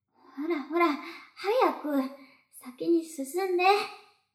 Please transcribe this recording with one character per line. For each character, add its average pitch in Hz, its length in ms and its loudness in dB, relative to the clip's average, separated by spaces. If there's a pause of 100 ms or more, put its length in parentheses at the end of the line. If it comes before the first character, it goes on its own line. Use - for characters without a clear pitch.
(140)
ほ - 340 -12
ら 302 160 -2
ほ 320 160 -2
ら、 311 180 4 (380)
早 403 460 2
く、 285 200 0 (520)
先 254 340 -10
に 339 160 4
進 269 220 -10 (300)
ん - 20 2
で。 359 80 2 (680)